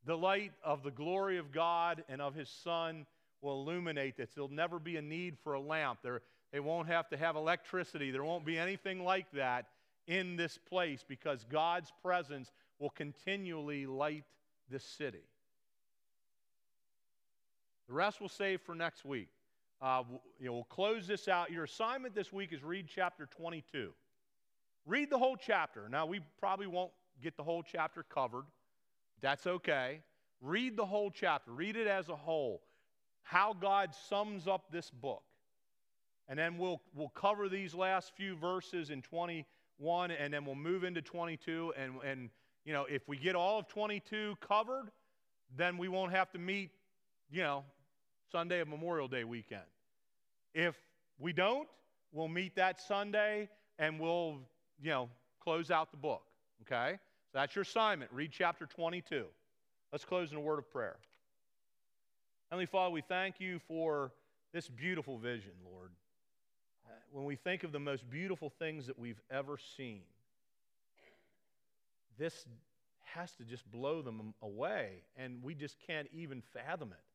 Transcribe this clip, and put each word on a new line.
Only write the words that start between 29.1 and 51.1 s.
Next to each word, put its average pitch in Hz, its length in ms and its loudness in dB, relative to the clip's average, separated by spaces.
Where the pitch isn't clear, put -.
That's 139 240 2
okay. 156 560 2
Read 214 360 0
the 220 80 4
whole 202 260 2
chapter. 156 400 2
Read 185 260 -2
it 226 100 2
as 190 240 2
a 165 40 -2
whole. 147 480 0
How 202 320 6
God 196 400 4
sums 202 380 0
up 190 240 0
this 165 200 -6
book. 127 320 -6
And 135 100 -4
then 170 200 2
we'll, 180 220 0
we'll 143 140 -4
cover 202 400 2
these 185 260 -2
last 185 420 2
few 190 200 -4
verses 175 540 -2
in 139 100 -4
twenty-one, 170 1120 -2
and 143 220 -2
then 147 120 0
we'll 139 120 -4
move 175 280 0
into 180 160 0
twenty-two. 165 760 -4
And, 135 200 -4
and, 131 240 -4
you 151 80 -2
know, 143 100 2
if 135 240 -2
we 143 80 -2
get 170 180 2
all 185 240 4
of 202 80 -4
twenty-two 208 680 -2
covered, 226 440 4
then 175 220 2
we 180 100 -2
won't 185 240 2
have 190 200 4
to 180 60 -8
meet, 185 320 -2
you 170 120 0
know, 143 220 0
Sunday 175 300 2
of 156 80 -2
Memorial 156 400 -2
Day 123 160 -2
weekend. 113 380 -8
If 165 220 4